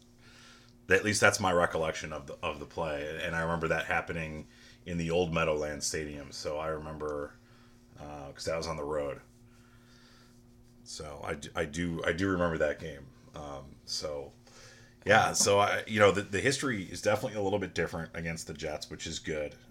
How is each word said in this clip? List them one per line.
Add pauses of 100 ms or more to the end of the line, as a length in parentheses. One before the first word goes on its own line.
(920)
At
least
that's
my
recollection
of
the,
of
the
play,
and
I
remember
that
happening (380)
in
the
old
Meadowlands
Stadium.
So
I
remember, (680)
uh,
'cause
that
was
on
the
road. (1600)
So
I
d-,
I
do,
I
do
remember
that
game. (300)
Um, (200)
so, (720)
yeah,
so
I,
you
know,
the,
the
history
is
definitely
a
little
bit
different
against
the
Jets,
which
is
good. (140)